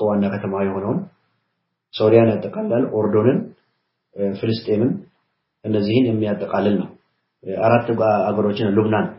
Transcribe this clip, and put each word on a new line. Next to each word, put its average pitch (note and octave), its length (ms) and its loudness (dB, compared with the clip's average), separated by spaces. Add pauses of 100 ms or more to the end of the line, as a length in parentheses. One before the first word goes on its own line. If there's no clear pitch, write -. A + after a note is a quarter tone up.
ዋና G#2 260 0
ከተማ G2+ 300 -6
የሆነውን G2 380 -4 (960)
ሶሪያን A2+ 360 4
ያጠቃልላል፣ G#2+ 640 -2
ኦርዶንን፣ G#2+ 460 2 (800)
እ፣ G2+ 180 -2
ፍልስጤምን፣ A2+ 560 -2 (760)
እነዚህን G#2+ 420 2
የሚያጠቃልል G#2 680 0
ነው። - 120 -4 (560)
እ፣ F#2+ 180 -6
አራት A#2 280 2
ጋ-፣ A2 200 0 (140)
አገሮችን፣ G#2 460 0
ሉብናን፣ G#2+ 360 2 (120)